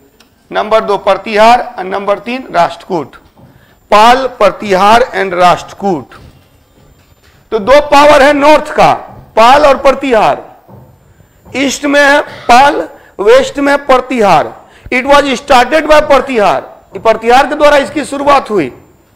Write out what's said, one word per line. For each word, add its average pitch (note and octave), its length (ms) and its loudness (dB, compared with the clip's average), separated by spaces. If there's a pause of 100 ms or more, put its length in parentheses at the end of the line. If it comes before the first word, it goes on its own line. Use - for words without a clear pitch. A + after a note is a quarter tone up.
(520)
number G#3 280 -2
दो G3 180 -4
प्रतिहार G#3+ 800 0
और F#3 60 -10
नंबर G3 340 -6
तीन B3 340 -12
राष्ट्रकूट। E3 640 -6 (760)
पाल, A#3+ 360 2
प्रतिहार G#3 760 0
and F#3+ 300 -6
राष्ट्रकूट, F3 800 -4 (1400)
तो A3 80 -4
दो B3+ 220 2
power D4 420 4
है C#4+ 100 4
north D4 400 0
का, D#3 220 2 (420)
पाल C4 300 4
और C4+ 100 4
प्रतिहार। B3 800 -2 (1000)
East C4 280 -6
में C#4+ 200 0
है C#4+ 180 2
पाल, B3+ 680 0 (320)
west C4 380 0
में C#4+ 280 -2
प्रतिहार। G#3+ 800 -2 (260)
It B3+ 140 -4
was C#4+ 160 2
started C4 640 -2
by D4+ 200 2
प्रतिहार, A3 540 0 (340)
प्रतिहार A3+ 520 0
के C#4 80 -6
द्वारा D4 220 2
इसकी C#4 280 -4
शुरुआत C#4 460 -2
हुई। F#3 280 -4 (380)